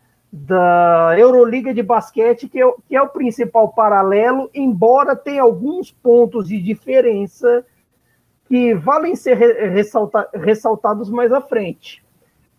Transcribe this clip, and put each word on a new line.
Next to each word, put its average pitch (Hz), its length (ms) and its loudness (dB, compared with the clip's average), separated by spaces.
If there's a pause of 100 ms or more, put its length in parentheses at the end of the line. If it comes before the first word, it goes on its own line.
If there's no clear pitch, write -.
(320)
da 170 880 2
Euroliga 247 560 4
de 226 80 -4
basquete, 233 680 -2
que 269 120 -8
é 254 60 4
o, 247 100 2 (120)
que 277 80 -6
é 269 60 2
o 269 80 -2
principal 233 600 -2
paralelo, 214 840 0
embora 262 640 0
tenha 285 260 -6
alguns 254 500 -2
pontos 233 560 0
de 196 140 -6
diferença 240 1040 -2 (840)
que 247 260 0
valem 294 420 -2
ser 254 200 0
re-, 214 340 2
ressalta-, 208 640 -4
ressaltados 214 760 -4
mais 240 220 -2
à 269 100 -2
frente. - 640 -10 (560)